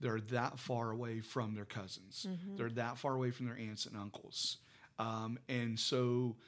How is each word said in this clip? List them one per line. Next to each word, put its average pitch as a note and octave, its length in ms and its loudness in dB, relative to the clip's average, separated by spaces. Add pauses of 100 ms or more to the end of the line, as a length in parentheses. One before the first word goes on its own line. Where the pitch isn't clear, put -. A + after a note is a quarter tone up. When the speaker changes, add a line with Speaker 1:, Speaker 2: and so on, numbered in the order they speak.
Speaker 1:
They're A2+ 200 2
that B2 380 0
far A#2 320 0
away A2+ 300 -2
from A2 340 0
their G#2 100 -4
cousins. F#2+ 640 -6
Speaker 2:
Mm-hmm. F#3 280 -4
Speaker 1:
They're A#2 140 0
that A#2+ 280 0
far C3+ 160 2
away B2+ 160 4
from B2 160 -2
their A#2+ 100 -4
aunts G#2+ 300 -4
and - 100 -8
uncles. - 640 -4 (400)
Um, A2+ 400 0 (100)
and A#2 300 2
so B2 580 4 (120)